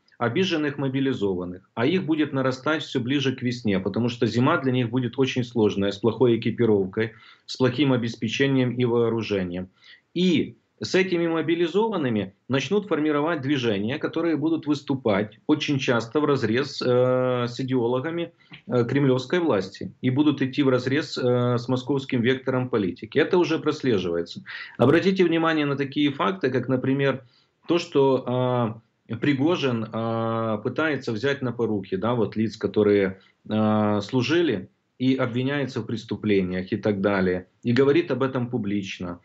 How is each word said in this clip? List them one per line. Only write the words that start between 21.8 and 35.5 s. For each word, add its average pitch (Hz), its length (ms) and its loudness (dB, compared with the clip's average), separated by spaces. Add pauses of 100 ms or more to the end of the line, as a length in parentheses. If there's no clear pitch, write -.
вектором 127 480 0
политики. 104 480 -2
Это 160 200 4
уже 160 220 2
прослеживается. 104 840 -2 (340)
Обратите 170 460 4
внимание 165 420 2
на 143 120 -2
такие 143 340 0
факты, 175 380 -2
как, 123 180 -2
например, 131 560 0 (440)
то, 165 100 4
что, 127 1040 0 (280)
э, 117 120 -6
Пригожин, 139 720 0
э, 113 680 -2
пытается 131 480 -2
взять 139 300 -2
на 127 100 -2
поруки, 107 460 -2
да, 110 160 0
вот 107 240 -2
лиц, 110 200 -2
которые, 101 600 2 (300)
э, 107 520 2
служили 127 680 0 (280)
и 131 180 2
обвиняются 127 640 -2